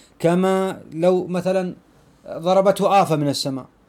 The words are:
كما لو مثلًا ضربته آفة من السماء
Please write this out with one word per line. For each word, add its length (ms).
كما 600
لو 360
مثلًا 480
ضربته 720
آفة 140
من 120
السماء 380